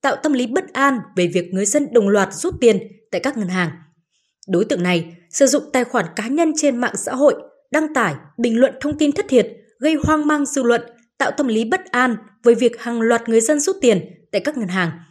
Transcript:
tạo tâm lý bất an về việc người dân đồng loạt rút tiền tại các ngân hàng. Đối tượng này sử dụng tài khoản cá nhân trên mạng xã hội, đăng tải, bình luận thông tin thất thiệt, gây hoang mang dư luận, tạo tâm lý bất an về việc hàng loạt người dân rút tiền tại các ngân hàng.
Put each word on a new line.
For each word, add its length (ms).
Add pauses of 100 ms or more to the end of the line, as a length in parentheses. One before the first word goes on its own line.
tạo 220
tâm 100
lý 140
bất 260
an 260 (160)
về 120
việc 260
người 120
dân 280
đồng 160
loạt 240
rút 280
tiền 260 (240)
tại 100
các 160
ngân 100
hàng. 220 (800)
Đối 180
tượng 180
này 320 (140)
sử 160
dụng 180 (100)
tài 100
khoản 220 (100)
cá 120
nhân 300
trên 200
mạng 180
xã 200
hội, 200 (360)
đăng 220
tải, 200 (240)
bình 220
luận 220
thông 160
tin 140
thất 180
thiệt, 180 (320)
gây 240
hoang 240
mang 180
dư 180
luận, 180 (360)
tạo 140
tâm 160
lý 180
bất 260
an 240 (280)
về 120
việc 260
hàng 200
loạt 280
người 120
dân 180
rút 220
tiền 200 (300)
tại 100
các 160
ngân 100
hàng. 240 (200)